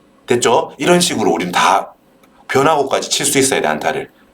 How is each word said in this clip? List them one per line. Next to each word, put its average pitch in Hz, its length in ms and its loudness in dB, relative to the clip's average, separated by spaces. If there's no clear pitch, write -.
됐죠? 123 520 0
이런 170 220 2
식으로 113 320 0
우리는 87 200 -4
다 90 420 0
변하고까지 143 600 0
칠 - 160 -4
수 - 140 0
있어야 101 220 2
돼, 76 60 -2
안타를. 78 420 -4